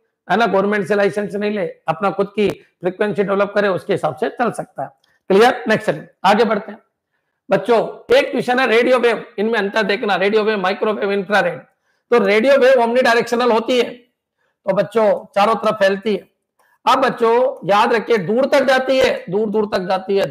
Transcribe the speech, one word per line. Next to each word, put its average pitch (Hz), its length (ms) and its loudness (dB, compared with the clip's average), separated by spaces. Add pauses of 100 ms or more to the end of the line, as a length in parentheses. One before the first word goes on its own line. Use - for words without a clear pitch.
(280)
है 180 80 0
ना, 233 100 2
Government 196 420 0
से 208 60 0
license 202 400 -2
नहीं 208 160 -4
ले, 202 160 -4 (220)
अपना 180 220 -2
खुद 196 260 -4
की 208 140 2
frequency 185 720 -4
develop 196 320 -2
करे, 208 140 0
उसके 185 240 -4
हिसाब 151 240 -4
से - 140 -4
चल 233 220 -4
सकता - 300 -10
है। - 80 -10 (400)
Clear? 226 380 4
Next 214 180 0
चलिए 143 220 -4 (160)
आगे 208 200 4
बढ़ते 208 280 -4
हैं 214 60 -20 (680)
बच्चों। 190 300 2 (380)
एक 277 140 2
क्वेश्चन 247 300 -2
है 262 60 0
रेडियो 247 320 2
वेव, 226 260 -2 (140)
इनमें 220 200 -2
अंतर 220 240 -2
देखना, 202 340 -2
रेडियो 208 280 0
वेव, 214 140 -2
माइक्रोवेव, 208 540 -2
इंफ्रारेड। 190 480 -2 (500)
तो 233 80 4
रेडियो 220 380 4
वेव 254 260 4
ओमनी 240 200 2
डायरेक्शनल 240 500 2
होती 233 260 0
है, 240 60 2
तो - 920 -12
बच्चों 175 300 0 (300)
चारों 208 200 2
तरफ 214 200 -2
फैलती 196 400 0
है। - 140 -8 (580)
अब 254 120 4
बच्चों 240 720 0
याद 214 240 2
रखिए 226 260 0
दूर 214 280 0
तक 277 160 2
जाती 262 360 0
है, 240 140 2 (180)
दूर 208 200 -2
दूर 208 220 -2
तक 185 160 -4
जाती 190 280 -2
है, 196 140 0